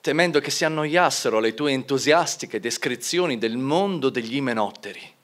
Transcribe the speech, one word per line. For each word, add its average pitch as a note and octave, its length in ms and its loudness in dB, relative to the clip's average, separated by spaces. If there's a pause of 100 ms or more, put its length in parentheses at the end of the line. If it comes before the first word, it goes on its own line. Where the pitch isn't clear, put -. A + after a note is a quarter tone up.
temendo D#3 400 2
che C#3+ 100 -8
si - 140 -2
annoiassero D3+ 720 2
alle A2+ 160 2
tue D3 180 0
entusiastiche C3+ 880 0
descrizioni B2+ 760 -2
del A2+ 180 -2
mondo D3 540 0
degli A#2+ 260 -4
imenotteri. A2 880 -6